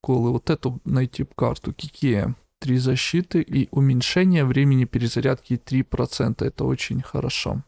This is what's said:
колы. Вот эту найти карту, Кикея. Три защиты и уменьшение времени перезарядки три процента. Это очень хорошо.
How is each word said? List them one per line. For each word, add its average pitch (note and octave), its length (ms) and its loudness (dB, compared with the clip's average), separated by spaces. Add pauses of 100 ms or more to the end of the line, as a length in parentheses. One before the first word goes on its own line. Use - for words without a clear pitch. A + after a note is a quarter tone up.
колы. A#2+ 300 0
Вот B2 180 -4
эту B2+ 340 -2
найти - 400 -2 (100)
карту, - 380 -2
Кикея. B2+ 640 -2 (240)
Три B2+ 180 0
защиты C3 640 0
и C#3 300 -2
уменьшение C#3+ 760 2
времени C3 400 4
перезарядки A#2+ 720 -2
три C3 260 -2
процента. - 640 -2
Это B2 220 -4
очень C3 340 -2
хорошо. - 680 -6